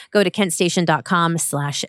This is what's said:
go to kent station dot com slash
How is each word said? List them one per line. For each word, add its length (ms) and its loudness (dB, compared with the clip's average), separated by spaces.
go 120 4
to 60 0
kent 220 -2
station 320 0
dot 200 0
com 340 2
slash 500 -4